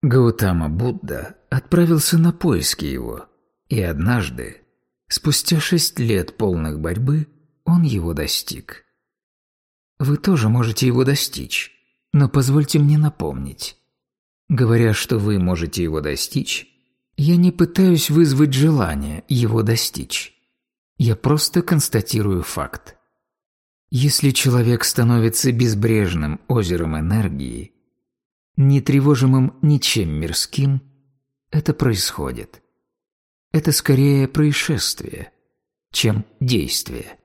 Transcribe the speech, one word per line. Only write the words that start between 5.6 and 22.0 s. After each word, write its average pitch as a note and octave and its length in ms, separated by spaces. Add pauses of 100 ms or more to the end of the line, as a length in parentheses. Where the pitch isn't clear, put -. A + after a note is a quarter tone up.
шесть - 380
лет A2 380
полных D#2+ 420
борьбы, B2+ 500 (360)
он E3+ 200
его F#2 280
достиг. - 720 (1120)
Вы D3 200
тоже C3 320
можете A#2 360
его B2 180
достичь, - 680 (400)
но C#3+ 160
позвольте C#3+ 500
мне D3 200
напомнить. C#2+ 800 (720)
Говоря, A#2 420
что A2 260
вы G2+ 200
можете F2 440
его D#2 200
достичь, - 680 (480)
я D#3 200
не F3 140
пытаюсь F3 600
вызвать D3 420
желание F2 720
его A2+ 360
достичь. - 720 (640)
Я A2+ 180
просто D3+ 460
констатирую G#2+ 800